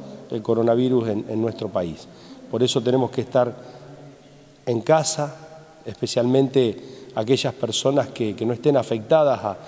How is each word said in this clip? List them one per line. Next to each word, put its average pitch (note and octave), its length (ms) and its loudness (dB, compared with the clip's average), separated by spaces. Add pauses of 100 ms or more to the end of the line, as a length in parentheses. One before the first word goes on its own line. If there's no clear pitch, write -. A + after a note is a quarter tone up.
(300)
el A#2 100 -4
coronavirus A#2 680 2
en, G#2+ 200 -4
en A2 140 -2
nuestro A2 260 -4
país. F2 400 -6 (420)
Por A#2+ 120 0
eso B2+ 180 2
tenemos B2 300 2
que - 100 -4
estar A#2+ 340 0 (1080)
en A#2 160 0
casa, D3 560 0 (480)
especialmente B2 1300 0
aquellas A#2+ 380 0
personas C3+ 560 0
que, G#2+ 260 -4
que A2+ 120 -4
no A#2+ 80 0
estén C#3 240 2
afectadas A#2 680 2
a, G2 120 -4 (120)